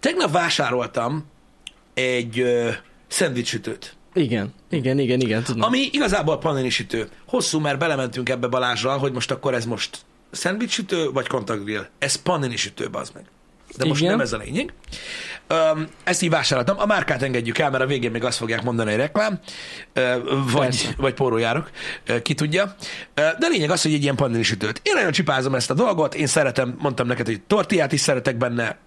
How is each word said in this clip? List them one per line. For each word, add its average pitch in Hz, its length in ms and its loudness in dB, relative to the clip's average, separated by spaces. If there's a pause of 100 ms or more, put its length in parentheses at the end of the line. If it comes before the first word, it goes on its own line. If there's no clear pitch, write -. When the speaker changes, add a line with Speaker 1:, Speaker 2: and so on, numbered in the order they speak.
Speaker 1:
Tegnap 320 300 0
vásároltam 123 920 0 (680)
egy, 123 460 0
ö, 120 280 2 (400)
szendvicsütőt. 120 880 -4 (180)
Speaker 2:
Igen, 117 400 0 (160)
igen, 131 280 0
igen, 127 220 2
igen, 113 220 0
tudom. 113 200 -2
Speaker 1:
Ami 254 300 2
igazából 185 460 0
panini 135 320 0
sütő. 110 380 -4 (180)
Hosszú, - 320 0
mert 147 200 0
belementünk 131 500 -2
ebbe 127 180 0
Balázsral, 123 520 0
hogy 135 140 -2
most 120 180 -4
akkor 131 240 -2
ez 117 120 -2
most - 320 -6 (320)
szendvicsütő, 190 800 -2
vagy 131 160 -2
kontaktgrill. 104 600 -4 (120)
Ez 139 160 -2
panini 139 420 0
sütő, - 340 -4
bazd - 240 -8
meg. - 100 -20 (520)
De - 80 -2
most 147 160 2
Speaker 2:
Igen. 175 120 4
Speaker 1:
nem 220 80 2
ez 120 120 0
a 113 40 -4
lényeg. 131 360 -4 (760)
Öm, 156 420 2 (160)
ezt 180 180 0
így 175 80 2
vásároltam. 147 480 2
A 202 80 0
márkát 165 360 2
engedjük 120 360 -2
el, 151 120 4
mert 131 120 2
a 131 40 2
végén 123 240 0
még 113 140 -4
azt 123 140 0
fogják 117 240 -2
mondani, 117 280 0
hogy 107 80 2
reklám. 202 420 0 (520)
Ö, 127 240 2 (360)
vagy, 139 100 4
Speaker 2:
Persze. 123 340 0
Speaker 1:
vagy 131 180 2
póró 123 220 2
járok. 117 340 0 (360)
Ö, 117 160 0
ki - 120 0
tudja. 170 400 0 (400)
Ö, 147 60 0 (180)
de 330 100 2
lényeg 170 220 2
az, 175 120 2
hogy 156 100 4
egy 147 100 2
ilyen 139 140 2
panini 117 260 2
sütőt. 107 400 -2
Én - 120 2
nagyon 233 180 2
csipázom 139 420 2
ezt 123 160 -2
a 131 40 0
dolgot. 170 400 2
Én 151 120 0
szeretem, 127 520 2
mondtam 127 280 0
neked, 120 200 -2
hogy 107 200 -2
tortillát 185 460 2
is 143 80 2
szeretek 127 360 2
benne 120 400 0 (100)